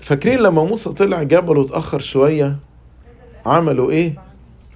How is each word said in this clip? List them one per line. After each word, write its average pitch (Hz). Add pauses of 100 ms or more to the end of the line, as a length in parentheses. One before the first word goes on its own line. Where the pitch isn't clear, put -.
فاكرين 202
لما 180
موسى 220
طلع 175
جبل 160
واتأخر 147
شوية 143 (920)
عملوا 135
إيه؟ 160 (600)